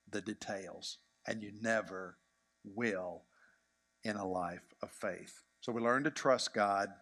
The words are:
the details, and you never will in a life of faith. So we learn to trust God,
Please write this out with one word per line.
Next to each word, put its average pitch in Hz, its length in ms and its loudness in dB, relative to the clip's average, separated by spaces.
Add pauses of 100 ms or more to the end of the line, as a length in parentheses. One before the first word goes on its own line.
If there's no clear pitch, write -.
the 104 120 -4
details, 98 760 -8 (280)
and 110 160 -4
you 101 120 -10
never 101 680 0 (460)
will 98 600 -2 (760)
in 104 140 0
a 98 100 -2
life 90 540 -4
of - 100 -8
faith. - 500 -8 (200)
So 123 100 -4
we 113 80 -2
learn 120 240 4
to 151 80 2
trust - 420 4
God, 101 480 4